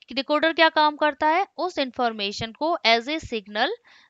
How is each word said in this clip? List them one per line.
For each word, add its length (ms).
डिकोडर 400
क्या 160
काम 280
करता 300
है, 200
उस 220
इन्फॉर्मेशन 760
को 340
as 220
a 160
signal 440